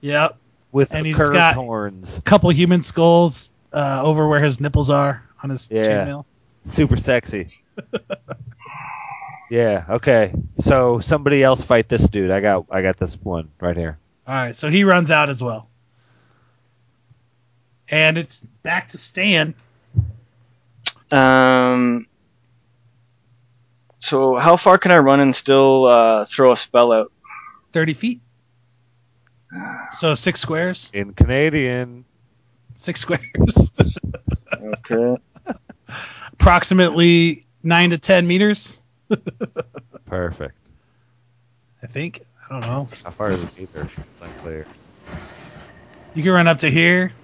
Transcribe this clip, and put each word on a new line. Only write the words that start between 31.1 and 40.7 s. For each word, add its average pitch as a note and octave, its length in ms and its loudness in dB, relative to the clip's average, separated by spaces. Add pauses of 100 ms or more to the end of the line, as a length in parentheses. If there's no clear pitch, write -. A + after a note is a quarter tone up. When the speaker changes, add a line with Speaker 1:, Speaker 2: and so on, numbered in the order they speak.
Speaker 2:
Canadian. B2+ 920 -2 (720)
Speaker 1:
Six - 240 -10
squares. - 760 0
<laughs> - 40 0 (1040)
Speaker 3:
Okay. A#2+ 300 -2 (1160)
Speaker 1:
Approximately E3+ 1120 2 (180)
nine E3+ 280 2
to E3 80 -4
ten F3+ 280 2
meters. G3+ 540 -2 (300)
<laughs> - 960 -10
Speaker 2:
Perfect. E2 500 -10 (1300)